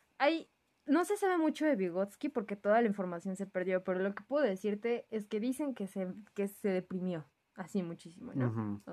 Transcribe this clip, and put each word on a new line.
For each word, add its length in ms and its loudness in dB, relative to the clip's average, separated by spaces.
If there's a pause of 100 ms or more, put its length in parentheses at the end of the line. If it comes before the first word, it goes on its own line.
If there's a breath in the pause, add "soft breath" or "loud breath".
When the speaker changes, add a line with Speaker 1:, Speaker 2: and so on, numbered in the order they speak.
(180 soft breath)
Speaker 1:
Hay, 320 2 (360)
no 180 4
se 140 0
sabe 200 4
mucho 280 2
de 100 6
Vygotsky 540 -2
porque 260 -4
toda 260 4
la 60 4
información 480 -2
se 120 -6
perdió, 360 0
pero 160 0
lo 160 0
que 80 -12
puedo 220 0
decirte 640 -2
es 180 -6
que 140 -2
dicen 340 -2
que 120 -6
se, 200 -6 (280)
que 120 -2
se 220 -4
deprimió, 560 -2 (300)
así 280 -4
muchísimo, 500 -12
¿no? 140 2
Speaker 2:
Ujú. 340 -2 (120)